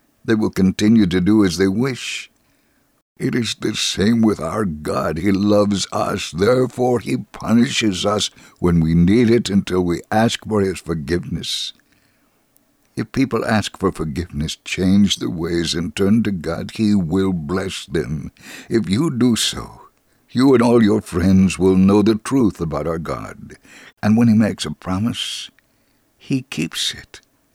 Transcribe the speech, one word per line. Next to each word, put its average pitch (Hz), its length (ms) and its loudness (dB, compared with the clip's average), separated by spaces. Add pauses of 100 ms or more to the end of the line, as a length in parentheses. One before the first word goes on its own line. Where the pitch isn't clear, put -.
(240)
they 113 100 0
will 107 160 0
continue 104 560 4
to 90 140 0
do 104 240 4
as 85 120 0
they 95 120 2
wish. 117 640 -6 (880)
It - 160 -4
is 117 200 -2
the - 200 -6
same 110 460 0
with 107 200 2
our 95 260 -4
God. 80 500 -4
He 92 160 0
loves 101 580 2
us. 98 400 -4
Therefore, 127 680 0
he 131 160 -4
punishes 107 880 -2
us 101 240 -2 (300)
when 85 200 2
we 80 140 2
need 98 380 4
it 117 180 2
until 92 320 0
we 85 300 -2
ask 113 360 0
for 104 140 0
his 95 200 -2
forgiveness. 82 920 -6 (1200)
If 120 180 -8
people - 300 -2
ask 107 360 -2
for 95 120 0
forgiveness, 78 760 -8
change 95 500 2
their - 140 -6
ways, 85 440 -4
and 85 220 -6
turn 107 280 2
to 107 60 -2
God, 85 420 -6
he 104 220 0
will 95 380 0
bless 90 540 -6
them. 76 460 -6 (360)
If 107 180 -2
you 131 240 0
do 123 240 2
so, - 540 -6 (420)
you 131 220 4
and 117 100 6
all 120 200 4
your 107 180 4
friends 95 580 2
will 95 180 4
know 98 260 6
the 107 140 4
truth 120 440 0
about 76 260 -4
our 82 120 -4
God. 67 580 -12 (460)
And 110 160 4
when 120 100 6
he 110 60 6
makes 104 320 2
a 76 60 -6
promise, - 760 -6 (720)
he 135 240 -4
keeps - 500 -6
it. - 300 -20 (320)